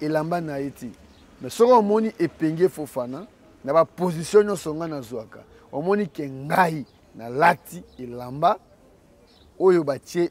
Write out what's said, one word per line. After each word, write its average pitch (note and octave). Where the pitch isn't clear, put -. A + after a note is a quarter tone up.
elamba D#3
na D3
ye C#3+
te. -
Mais B2+
soko A#3+
omoni G#3+
Epenge D#3+
Fofana, C3+
na C3+
ba D#3+
position F3+
nyonso F3
nga E3
nazwaka. A#2
Omoni F#3+
ke D3
ngai D3+
nalati D#3
elamba B2+
oyo F3+
batie C#3+